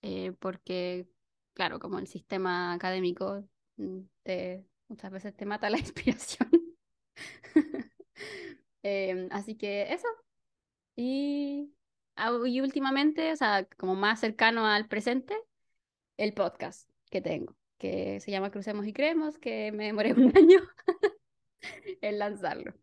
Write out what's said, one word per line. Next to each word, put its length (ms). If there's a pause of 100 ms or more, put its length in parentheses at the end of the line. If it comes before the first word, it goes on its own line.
eh, 380
porque, 680 (460)
claro, 260
como 200
el 80
sistema 640
académico, 720 (340)
mm, 220 (240)
te, 420 (220)
muchas 240
veces 240
te 100
mata 240
la 80
<laughs> 20
inspiración. 680 (2250)
Em, 480
así 240
que 380
eso. 140 (880)
Y, 800 (420)
ah, 160 (140)
y 160
últimamente, 720
o 20
sea, 300 (120)
como 180
más 240
cercano 480
al 200
presente, 500 (800)
el 180
podcast 540 (220)
que 100
tengo, 340 (240)
que 420
se 100
llama 200
Crucemos 360
y 60
Creemos, 460
que 320
me 160
demoré 260
<laughs> 20
un 220
año 240 (1400)
en 180
lanzarlo. 640